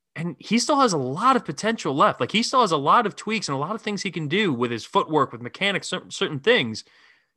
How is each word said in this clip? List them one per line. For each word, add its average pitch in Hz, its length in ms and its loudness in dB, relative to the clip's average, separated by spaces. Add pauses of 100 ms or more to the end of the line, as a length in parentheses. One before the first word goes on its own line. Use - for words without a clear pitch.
(160)
And 165 240 -6
he 226 200 0
still 285 200 2
has 247 140 4
a 160 40 2
lot 160 380 2
of 233 80 0
potential 175 520 -4
left. 185 260 4
Like, 120 100 -2
he 226 120 2
still 254 180 2
has 202 100 2
a 160 60 2
lot 190 300 4
of - 80 -8
tweaks 208 340 -6
and 143 60 -2
a 131 40 -2
lot 160 140 -4
of 220 80 -10
things 208 220 -6
he 196 80 -4
can 156 160 -6
do 185 260 2
with 120 160 0
his 117 160 -6
footwork, 151 460 0
with 113 100 -14
mechanics, 185 460 -4
cer-, 175 220 -8
certain 151 300 -4
things 139 440 2 (540)